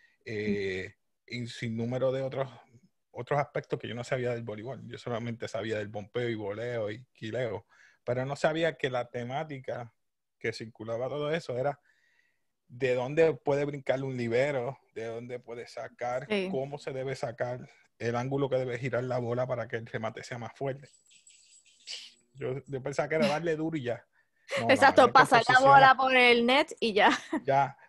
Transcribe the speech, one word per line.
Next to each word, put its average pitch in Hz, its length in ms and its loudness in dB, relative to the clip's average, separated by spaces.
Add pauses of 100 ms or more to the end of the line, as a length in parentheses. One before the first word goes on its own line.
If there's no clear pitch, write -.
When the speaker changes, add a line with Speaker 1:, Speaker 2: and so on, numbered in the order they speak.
(260)
Speaker 1:
eh, 101 680 -4 (320)
y 120 200 -8
sin 117 300 -8
número 123 360 -2
de 131 100 -4
otros, 131 260 -6 (600)
otros 143 300 -4
aspectos 147 380 -6
que 117 100 -12
yo 110 60 -8
no 120 100 -8
sabía 123 260 -2
del 117 120 -6
voleibol. 110 440 -12
Yo 113 120 -14
solamente 117 500 -8
sabía 110 300 -4
del 101 100 -6
bombeo 107 400 -6
y 117 60 -2
voleo 107 560 -6
y 113 140 -12 (100)
quileo, 110 520 -6 (380)
pero 123 220 -2
no 143 100 -6
sabía 160 400 0
que 139 140 -4
la 123 200 -4
temática 127 840 -8 (460)
que 113 140 -4
circulaba 113 560 -8
todo 147 240 -4
eso 165 260 -6
era 139 220 -4 (880)
de 123 260 0
dónde 147 400 2
puede 143 300 0
brincar 139 380 -2
un 135 140 -6
libero, 123 600 0 (160)
de 113 120 -10
dónde 120 340 -10
puede 113 260 -14
sacar, 123 600 -8
Speaker 2:
Sí. 196 220 -2
Speaker 1:
cómo 143 280 -6
se - 140 -10
debe 131 240 -6
sacar, 123 520 -6 (300)
el 117 180 -2
ángulo 135 340 -2
que 131 60 0
debe 127 220 -2
girar 120 260 -2
la 127 140 -2
bola 120 280 -2
para 120 220 -6
que 123 80 -8
el 113 100 -8
remate 110 380 -8
sea 123 140 -12
más 113 180 -12
fuerte. 139 320 -8 (1500)
Yo, 131 220 -6 (100)
yo 135 160 -8
pensaba 143 260 -2
que 151 80 -2
era 151 120 4
darle 160 280 0
duro 160 200 -4
y 139 80 -4
ya. 117 200 -4 (540)
No, 233 80 0
no, 240 60 6
Speaker 2:
Exacto, 269 300 8
Speaker 1:
en 240 60 8
esta 247 40 0
Speaker 2:
pasar 262 260 8
la 240 160 4
Speaker 1:
posición 262 160 8
Speaker 2:
bola 269 260 10
por 262 200 2
el 240 300 6
net 269 220 4 (120)
y 226 140 0
ya. 202 160 8
<laughs> - 360 -4
Speaker 1:
Ya, 135 300 2 (120)